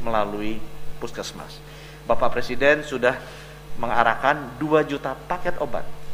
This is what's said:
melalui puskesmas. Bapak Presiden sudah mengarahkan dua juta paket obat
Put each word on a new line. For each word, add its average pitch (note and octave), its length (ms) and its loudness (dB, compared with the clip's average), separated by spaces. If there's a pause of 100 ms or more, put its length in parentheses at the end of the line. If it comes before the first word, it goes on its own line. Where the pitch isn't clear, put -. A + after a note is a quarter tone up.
melalui G#2+ 560 0 (400)
puskesmas. - 640 -10 (480)
Bapak A#2 240 6
Presiden B2+ 480 4
sudah B2+ 400 0 (560)
mengarahkan A#2+ 800 2
dua D3+ 240 2
juta C#3 320 -4
paket - 480 -2
obat - 240 -2 (300)